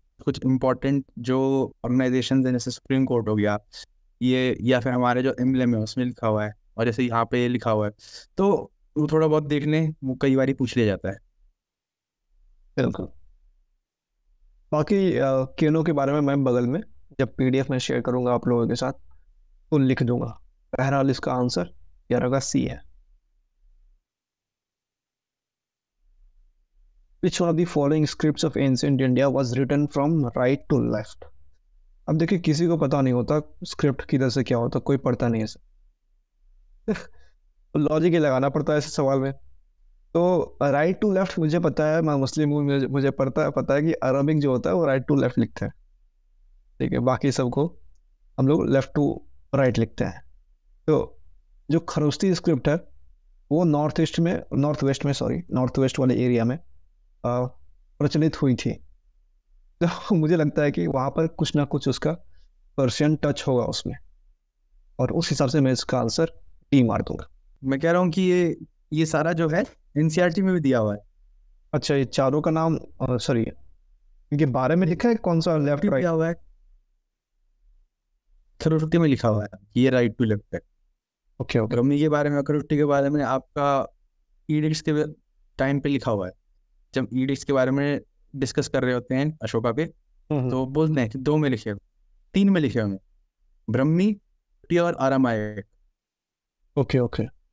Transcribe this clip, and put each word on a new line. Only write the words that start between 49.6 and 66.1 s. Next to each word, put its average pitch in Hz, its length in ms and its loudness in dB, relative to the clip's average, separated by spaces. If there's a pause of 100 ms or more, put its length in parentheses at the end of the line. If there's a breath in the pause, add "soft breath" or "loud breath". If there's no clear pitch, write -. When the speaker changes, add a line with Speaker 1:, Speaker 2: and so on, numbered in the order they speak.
Speaker 2:
लिखते - 260 0
हैं। - 220 -8 (640)
तो - 340 0 (500)
जो 160 80 2
खरोष्टी 165 560 0
स्क्रिप्ट 156 340 0
है 160 180 -2 (640)
वो 160 120 2
नॉर्थ 151 360 2
ईस्ट 160 200 0
में, 170 240 0 (100)
नॉर्थ 143 300 0
वेस्ट 135 220 0
में, 143 80 0
सॉरी, 135 380 -4
नॉर्थ 127 280 -2
वेस्ट 131 200 0
वाले 127 160 2
एरिया 120 300 2
में, 123 120 -2
अ, - 880 -8 (540)
प्रचलित 151 420 0
हुई 131 140 4
थी। - 180 -2 (1080)
तो 170 320 0
<laughs> - 0 -
मुझे 160 200 4
लगता 151 260 2
है 147 100 2
कि 143 160 -2
वहाँ 135 220 -2
पर 165 180 -2
कुछ - 280 -2
ना 143 100 2
कुछ - 220 -4
उसका 139 240 -2 (680)
पर्शियन 147 380 2
टच 147 320 -2
होगा 123 180 0
उसमें, - 300 -8 (1040)
और 127 120 0
उस - 180 -2
हिसाब 139 200 0
से 147 120 2
मैं 135 100 4
इसका 127 280 -2
आंसर 120 260 -2 (460)